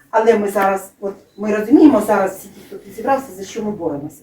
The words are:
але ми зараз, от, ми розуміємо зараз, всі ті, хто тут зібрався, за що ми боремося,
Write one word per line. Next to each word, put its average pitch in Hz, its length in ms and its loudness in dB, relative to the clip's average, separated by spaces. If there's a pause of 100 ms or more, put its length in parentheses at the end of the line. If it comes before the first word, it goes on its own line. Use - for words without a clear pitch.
(100)
але 220 280 4
ми 202 100 -2
зараз, 196 420 -2 (100)
от, 196 140 -8 (220)
ми 208 200 -4
розуміємо 226 500 6
зараз, 190 320 0
всі - 100 -20
ті, - 180 -20
хто 196 100 -18
тут 196 180 -20
зібрався, 247 420 -4
за 196 80 -12
що 220 180 -10
ми 208 80 -4
боремося, 151 520 -8